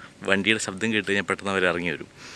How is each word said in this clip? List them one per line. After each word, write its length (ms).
വണ്ടിയുടെ 380
ശബ്ദം 260
കേട്ട് 160
കഴിഞ്ഞാൽ 220
പെട്ടെന്ന് 240
അവർ 160
ഇറങ്ങി 240
വരും. 140